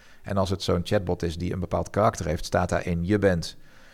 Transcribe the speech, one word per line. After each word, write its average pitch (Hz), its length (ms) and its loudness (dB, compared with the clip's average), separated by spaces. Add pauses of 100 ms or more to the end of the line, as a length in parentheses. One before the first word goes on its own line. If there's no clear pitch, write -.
(220)
En - 140 -6
als 92 140 2
het 95 120 -2
zo'n 90 220 2
chatbot 92 380 0
is 85 160 -4
die 87 140 -4
een 92 80 -4
bepaald 90 300 -4
karakter 104 360 2
heeft, 82 180 -2
staat 90 240 2
daarin: 85 360 -2
"Je 101 140 4
bent, 92 380 2 (380)